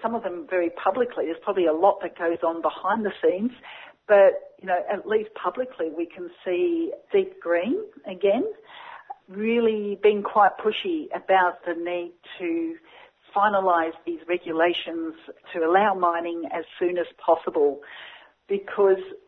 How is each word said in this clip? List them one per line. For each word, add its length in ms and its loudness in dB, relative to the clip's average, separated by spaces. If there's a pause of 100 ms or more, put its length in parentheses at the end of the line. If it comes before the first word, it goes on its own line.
some 140 -2
of 80 -4
them 260 -8
very 200 0
publicly, 560 -2
there's 180 -4
probably 220 0
a 80 4
lot 280 2
that 160 -10
goes 200 -2 (100)
on 140 -4
behind 440 -2
the 60 -4 (100)
scenes, 300 2 (560)
but, 540 6
you 60 -14
know, 100 2 (120)
at 160 -4
least 280 -2
publicly 540 -4 (100)
we 80 -2
can 240 -14 (160)
see 480 0 (180)
Deep 300 0
Green, 360 0 (320)
again, 360 2 (800)
really 760 0
being 220 4
quite 340 4
pushy 560 -4
about 420 2 (100)
the 80 -4
need 400 -6 (260)
to 360 -4 (600)
finalise 560 2 (140)
these 140 -6 (100)
regulations 840 -2 (400)
to 60 -4
allow 340 4
mining 500 -2 (100)
as 100 -6 (160)
soon 180 0
as 100 -2 (100)
possible, 640 0 (640)
because 520 2 (280)